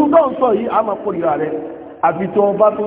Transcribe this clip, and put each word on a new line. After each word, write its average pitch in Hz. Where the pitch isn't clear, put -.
tó 302
ń 269
sọ 254
yìí, 220
a 196
máa 208
kórìíra 165
rẹ̀. 156
Àfi 170
tí 208
wọ́n 202
bá 214
tó 208